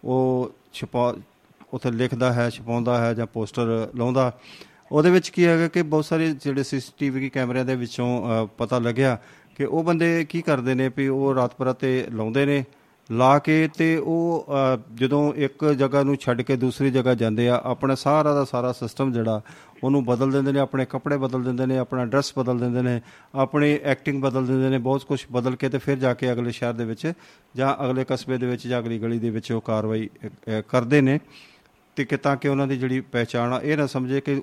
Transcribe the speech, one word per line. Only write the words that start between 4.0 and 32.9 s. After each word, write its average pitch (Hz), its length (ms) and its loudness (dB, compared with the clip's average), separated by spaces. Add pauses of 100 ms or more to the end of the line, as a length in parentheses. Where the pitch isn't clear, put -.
ਉਹਦੇ 151 180 6
ਵਿੱਚ 180 180 4
ਕੀ 175 180 2
ਹੈਗਾ 165 220 4
ਕਿ 175 140 0
ਬਹੁਤ 156 220 0
ਸਾਰੇ 160 260 0
ਜਿਹੜੇ 139 320 -4
ਸੀ 131 180 -4
ਸੀ - 180 -16
ਟੀ 143 120 -2
ਵੀ 131 180 -4
ਕੈਮਰਿਆਂ 127 360 -2
ਦੇ 131 120 -2
ਵਿੱਚੋਂ, 123 520 -4
ਅਹ, 113 180 0 (120)
ਪਤਾ 120 200 -2
ਲੱਗਿਆ 120 400 2 (420)
ਕਿ 139 40 0
ਉਹ 160 200 -2
ਬੰਦੇ 165 440 2
ਕੀ 170 140 -4
ਕਰਦੇ 131 320 0
ਨੇ 131 220 0
ਵੀ 135 120 0
ਉਹ 135 260 0
ਰਾਤ 123 260 2
ਬਰਾਤੇ 127 520 0
ਲਾਉਂਦੇ 113 340 0
ਨੇ, 143 180 0 (480)
ਲਾ 131 260 6
ਕੇ 156 300 2 (100)
ਤੇ 160 180 2
ਉਹ, 165 520 -2
ਅਹ, 135 300 2 (160)
ਜਦੋਂ 139 400 2
ਇੱਕ 139 300 -2
ਜਗ੍ਹਾ 139 380 4
ਨੂੰ 139 140 2
ਛੱਡ 123 260 0
ਕੇ 135 140 0
ਦੂਸਰੀ 127 340 0
ਜਗ੍ਹਾ 127 240 4
ਜਾਂਦੇ 113 340 2
ਆ, 123 160 4
ਆਪਣਾ 135 300 0
ਸਾਰਾ 147 400 2
ਦਾ 139 100 2
ਸਾਰਾ 127 280 -2
ਸਿਸਟਮ 127 400 -4
ਜਿਹੜਾ 110 280 0 (440)
ਉਹਨੂੰ 135 200 2
ਬਦਲ 123 260 2
ਦਿੰਦੇ 139 220 0
ਨੇ, 139 60 2
ਆਪਣੇ 135 260 0
ਕੱਪੜੇ 143 320 -4
ਬਦਲ 131 260 -2
ਦਿੰਦੇ 127 240 -2
ਨੇ, 131 120 0
ਆਪਣਾ 127 260 -2
ਡਰੈਸ 135 340 -2
ਬਦਲ 123 200 0
ਦਿੰਦੇ 123 240 0
ਨੇ, 123 180 0 (340)
ਆਪਣੀ 147 500 2
ਐਕਟਿੰਗ 139 380 -2
ਬਦਲ 131 240 0
ਦਿੰਦੇ 131 220 2
ਨੇ, 131 100 2
ਬਹੁਤ 131 260 -2
ਕੁਛ - 280 -4
ਬਦਲ 123 240 -2
ਕੇ 135 120 -4
ਤੇ 131 100 -2
ਫਿਰ 139 200 -2
ਜਾ 127 160 0
ਕੇ 123 180 -2
ਅਗਲੇ 120 180 -2
ਸ਼ਹਿਰ 120 220 -4
ਦੇ 117 120 -4
ਵਿੱਚ 113 280 -6 (440)
ਜਾਂ 135 280 -2
ਅਗਲੇ 127 240 0
ਕਸਬੇ 131 300 -4
ਦੇ 123 80 -2
ਵਿੱਚ 123 220 -6
ਜਾਂ 123 100 -2
ਅਗਲੀ 117 200 -4
ਗਲੀ 117 200 -2
ਦੇ 117 120 -2
ਵਿੱਚ 110 220 -6
ਉਹ 113 80 -2
ਕਾਰਵਾਈ, 110 480 -2
ਅਹ, - 200 -16
ਅਹ, 110 400 -6
ਕਰਦੇ 127 320 2
ਨੇ। 135 180 2 (800)
ਤੇ 139 80 -2
ਕਿ 135 120 -2
ਤਾਂ 139 200 0
ਕਿ 143 120 -2
ਉਹਨਾਂ 139 180 0
ਦੀ 135 100 -2
ਜਿਹੜੀ 127 240 -2